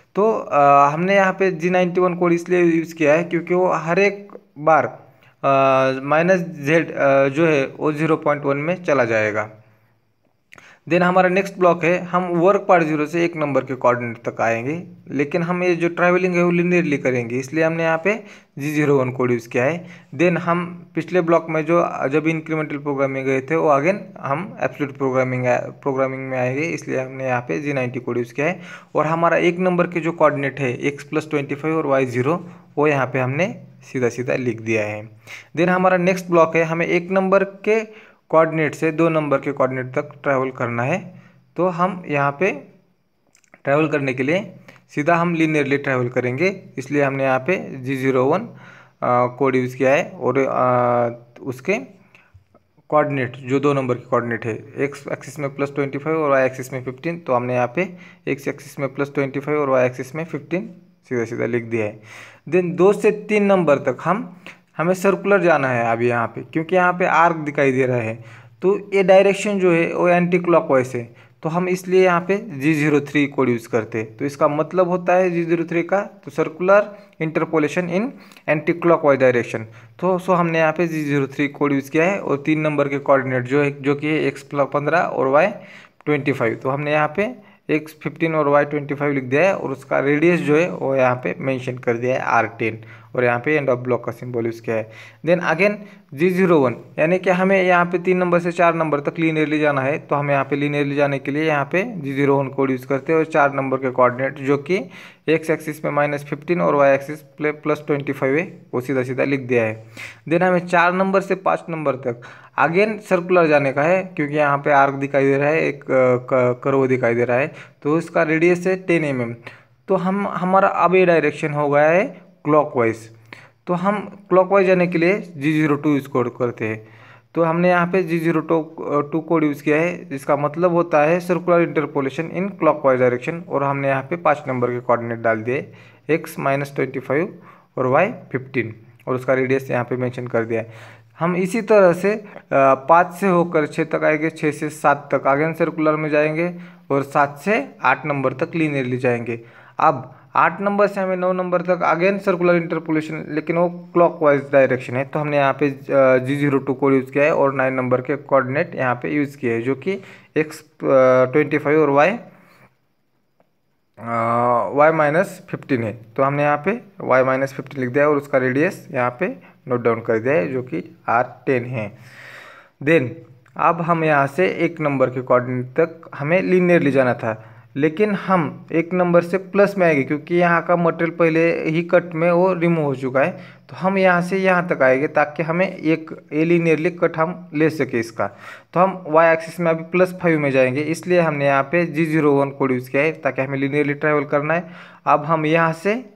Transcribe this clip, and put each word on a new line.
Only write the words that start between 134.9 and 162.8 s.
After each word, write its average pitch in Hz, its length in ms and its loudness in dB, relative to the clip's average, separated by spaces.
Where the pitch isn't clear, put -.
डाल 113 220 0
दिए, 127 300 -6
एक्स 160 300 -4
माइनस 139 360 -2
ट्वेंटी 135 240 -4
फ़ाइव 156 380 -4
और 127 100 0
वाई 160 240 2
फ़िफ़्टीन, 123 420 -6
और 131 80 -2
उसका 127 180 -2
रेडियस 131 380 0
यहाँ 123 120 0
पे 123 140 -4
मेंशन 123 300 -6
कर 117 180 0
दिया 113 160 -4
है। - 380 -16
हम 175 160 0
इसी 185 280 -2
तरह 202 300 6
से, 185 200 0
अ, 214 100 -8
पाँच 139 640 4
से 196 140 -2
होकर 170 400 2
छः 151 180 -4
तक 156 180 -2
आएंगे, 156 280 2
छः 156 200 -2
से 151 200 -4
सात 143 420 0
तक 139 140 0
again 156 300 0
सर्कुलर 156 380 0
में 156 140 -4
जाएंगे 156 440 0
और 139 140 0
सात 143 320 0
से 226 280 -2
आठ 135 220 0
नंबर 139 300 -2
तक 165 200 -6
लीनियरली 139 420 -2
जाएंगे। 120 420 -2
अब 147 320 -10
आठ 170 260 0
नंबर 202 260 0
से 196 140 -8
हमें 185 140 -4
नौ 180 180 -2
नंबर 180 280 -4
तक 175 240 -2
again 175 340 0
circular 175 360 2
interpolation, 160 760 -4
लेकिन 151 280 -4
वो 175 100 2
क्लॉकवाइज 160 480 4
डायरेक्शन 127 440 2
है, 131 100 -2
तो 143 140 -6
हमने 147 180 -2
यहाँ 139 160 2
पे, 143 160 0
अ, 131 500 2
जी 127 160 -2
ज़ीरो 143 240 2
टू 135 140 -2
कोड 139 200 2
यूज़ 131 180 0
किया 143 120 2
है 156 120 4
और 139 180 2
नाइन 131 200 0
नंबर 127 280 0
के 139 140 -4
कोऑर्डिनेट 139 500 0
यहाँ 127 200 0
पे 127 140 -8
यूज़ 147 280 -2
किए 120 160 -2
हैं, 117 100 -2
जो 131 140 -2
कि 190 220 -6
एक्स, 151 240 -4
अ, - 40 -20
ट्वेंटी 147 260 0
फ़ाइव 147 240 2
और 147 80 2
वाई, 143 200 4
अ, 233 100 -4